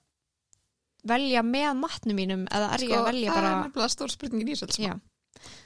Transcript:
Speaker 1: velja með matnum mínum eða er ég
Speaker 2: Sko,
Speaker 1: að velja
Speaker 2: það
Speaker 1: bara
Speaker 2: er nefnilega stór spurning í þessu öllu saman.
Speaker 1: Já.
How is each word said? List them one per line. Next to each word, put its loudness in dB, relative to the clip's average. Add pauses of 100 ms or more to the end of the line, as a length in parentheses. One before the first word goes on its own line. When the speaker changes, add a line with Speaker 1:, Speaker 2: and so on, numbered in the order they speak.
(1040)
Speaker 1:
velja 2
með 2 (100)
matnum -2
mínum 0
eða 0
er 0
ég 0
Speaker 2:
Sko, 4
Speaker 1:
að 2
velja 0
Speaker 2:
það 4
Speaker 1:
bara 4
Speaker 2:
er 2
nefnilega 0
stór -4
spurning -4
í -2
þessu -6
öllu -2
saman. -4
Speaker 1:
Já. -20 (200)